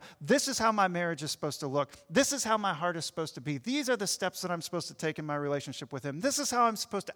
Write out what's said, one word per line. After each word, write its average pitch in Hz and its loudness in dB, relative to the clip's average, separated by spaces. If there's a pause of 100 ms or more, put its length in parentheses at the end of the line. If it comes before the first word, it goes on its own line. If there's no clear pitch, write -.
(220)
This 202 4
is 269 -2
how 226 4
my 202 4
marriage 170 0
is 151 -2
supposed - -4
to 151 -2
look. 143 2 (180)
This 202 4
is 269 -2
how 220 4
my 196 0
heart 170 0
is 165 -4
supposed - -4
to 131 -10
be. 143 -2
These 254 -2
are 247 4
the 196 -2
steps - -2
that 180 -2
I'm 170 -2
supposed 165 -4
to 151 -14
take 156 -2
in 151 -4
my 147 -2
relationship 143 -2
with 139 -6
him. 143 -4
This 262 2
is 285 -2
how 240 4
I'm 226 4
supposed - -4
to - -8